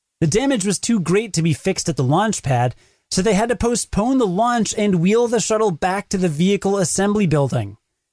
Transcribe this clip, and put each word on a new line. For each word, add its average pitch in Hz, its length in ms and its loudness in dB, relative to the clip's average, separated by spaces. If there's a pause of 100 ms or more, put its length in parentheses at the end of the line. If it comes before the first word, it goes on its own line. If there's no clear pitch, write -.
(200)
The 165 60 2
damage 220 400 0
was 196 120 -2
too 233 220 0
great 185 320 -2
to 165 100 -2
be 160 120 2
fixed - 340 -4
at 156 80 -4
the 139 80 0
launch 185 380 0
pad, 123 320 0 (360)
so 190 120 -2
they 220 100 2
had 208 160 2
to 233 80 0
postpone 240 600 0
the 247 80 2
launch 220 500 0
and 208 240 2
wheel 214 260 2
the 226 140 0
shuttle 220 300 0
back 185 400 -4
to 196 80 -4
the 180 100 0
vehicle 190 480 0
assembly 202 500 0
building. 131 520 -2 (340)